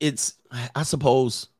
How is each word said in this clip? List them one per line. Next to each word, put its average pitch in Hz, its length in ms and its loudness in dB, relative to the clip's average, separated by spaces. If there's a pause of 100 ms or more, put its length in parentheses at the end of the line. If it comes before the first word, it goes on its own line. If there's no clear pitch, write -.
it's, - 340 -2 (400)
I 147 80 -2
suppose 131 640 2 (120)